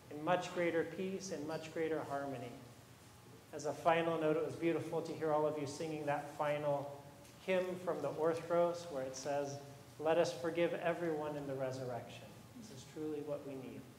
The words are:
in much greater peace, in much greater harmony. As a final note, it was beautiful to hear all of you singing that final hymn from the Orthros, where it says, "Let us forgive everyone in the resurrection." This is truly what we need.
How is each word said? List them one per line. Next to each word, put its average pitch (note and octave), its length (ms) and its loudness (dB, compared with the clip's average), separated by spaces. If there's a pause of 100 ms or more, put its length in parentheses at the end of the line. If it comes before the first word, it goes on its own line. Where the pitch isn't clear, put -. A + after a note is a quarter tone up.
(100)
in D3+ 140 -8
much F3+ 300 4
greater E3+ 300 4
peace, F#3+ 480 -4
in D3 140 -4
much D#3+ 280 -6
greater D#3+ 340 0
harmony. C3+ 440 -4 (1000)
As D3 140 -6
a - 60 2
final E3 460 4
note, D#3 180 4
it D#3+ 80 2
was C3+ 120 -2
beautiful D#3+ 460 2
to D#3+ 100 -4
hear D#3 200 0
all D3+ 140 6
of D3+ 120 0
you C#3+ 80 -2
singing D3+ 400 -4
that C#3+ 320 0
final D3 520 2 (540)
hymn F#3 400 2
from D3+ 160 0
the C#3 100 0
Orthros, E3+ 800 4
where C3+ 120 -2
it C3 120 -4
says, C#3+ 440 0 (400)
"Let D#3 180 4
us E3+ 160 6
forgive E3 420 2
everyone D#3+ 600 0
in C#3+ 100 -4
the C3+ 80 -2
resurrection." B2+ 680 -4 (360)
This - 100 -14
is C3 240 -14
truly D#3 280 -2
what C#3+ 240 -4
we C#3 100 -6
need. A#2 260 -8 (160)